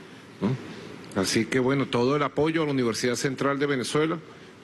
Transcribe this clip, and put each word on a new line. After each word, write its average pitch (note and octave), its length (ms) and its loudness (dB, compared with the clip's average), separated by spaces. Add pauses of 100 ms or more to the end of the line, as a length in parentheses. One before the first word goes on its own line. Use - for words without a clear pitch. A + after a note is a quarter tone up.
(400)
¿no? - 800 -4
Así A2 260 2
que, C3 120 0
bueno, C3 280 2
todo B2 280 2
el D3 80 2
apoyo D#3 400 2
a D3+ 40 0
la D3 40 0
Universidad B2 460 2
Central C#3 420 0
de C#3+ 80 2
Venezuela, D3 540 0 (440)